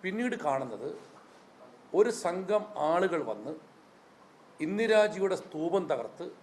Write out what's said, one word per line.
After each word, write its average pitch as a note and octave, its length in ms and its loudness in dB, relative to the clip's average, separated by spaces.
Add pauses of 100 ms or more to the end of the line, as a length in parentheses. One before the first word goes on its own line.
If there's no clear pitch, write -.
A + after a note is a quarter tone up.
പിന്നീട് A3+ 320 -2 (100)
കാണുന്നത് C3 420 -4 (1080)
ഒരു A3 120 6 (140)
സംഘം F#3+ 380 0 (300)
ആളുകൾ F3 280 2 (100)
വന്ന് G#2+ 220 -8 (1120)
ഇന്ദിരാജിയുടെ G#3 760 4
സ്തൂപം E3+ 480 -2
തകർത്ത് B2 360 -4 (160)